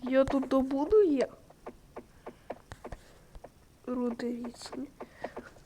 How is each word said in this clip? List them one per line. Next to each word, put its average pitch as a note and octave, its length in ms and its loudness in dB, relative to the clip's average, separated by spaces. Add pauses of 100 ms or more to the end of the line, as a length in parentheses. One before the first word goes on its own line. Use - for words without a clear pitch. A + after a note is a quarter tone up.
я C4 220 4
тут C4+ 240 0
добуду C#4 540 4
є. C#4 260 2 (2500)
Руди B3 400 -2
різні. A#3+ 640 -8 (760)